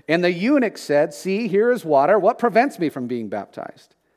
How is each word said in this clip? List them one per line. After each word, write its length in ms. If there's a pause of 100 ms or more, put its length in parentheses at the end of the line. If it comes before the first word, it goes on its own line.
"And 160
the 80
eunuch 460
said, 360
'See, 360
here 200
is 140
water. 340
What 220
prevents 400
me 80
from 200
being 200
baptized?' 680 (240)